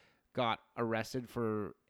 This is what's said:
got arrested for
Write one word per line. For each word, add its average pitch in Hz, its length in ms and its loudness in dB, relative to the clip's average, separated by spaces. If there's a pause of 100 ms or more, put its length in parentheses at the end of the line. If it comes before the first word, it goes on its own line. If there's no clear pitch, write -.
(340)
got 117 260 2 (160)
arrested 113 520 -2
for 107 460 0 (160)